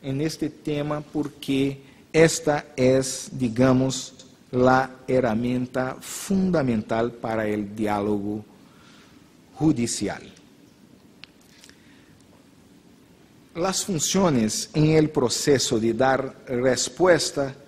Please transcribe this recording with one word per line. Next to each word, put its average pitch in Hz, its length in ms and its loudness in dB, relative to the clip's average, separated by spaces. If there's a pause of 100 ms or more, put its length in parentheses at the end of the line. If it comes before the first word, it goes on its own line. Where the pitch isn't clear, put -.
en 135 200 -4
este 156 280 -4
tema 151 520 -6
porque 139 800 -4 (300)
esta 156 540 2 (100)
es, 131 560 2
digamos, 127 840 0 (380)
la 127 400 4 (160)
herramienta 127 920 -2
fundamental 127 1120 -2
para 110 360 -4
el 104 280 -4
diálogo 104 680 -2 (1120)
judicial. 120 680 -2 (3250)
Las 185 300 -2
funciones 151 880 0
en 156 180 4
el 156 180 4
proceso 127 720 0
de 113 140 0
dar 131 520 -2
respuesta 135 1080 0 (120)